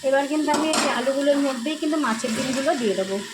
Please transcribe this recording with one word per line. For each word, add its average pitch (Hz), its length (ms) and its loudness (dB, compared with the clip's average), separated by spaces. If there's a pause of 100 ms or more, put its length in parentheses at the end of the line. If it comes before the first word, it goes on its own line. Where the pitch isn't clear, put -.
(180)
এবার 277 160 0
কিন্তু 302 220 0
আমি 302 120 2 (100)
এই 294 100 0 (100)
আলুগুলোর 277 480 2
মধ্যেই 262 360 -2
কিন্তু 311 140 0 (100)
মাছের 226 300 -2
ডিমগুলো 269 440 0
দিয়ে 202 180 2
দেবো। 190 180 -2 (180)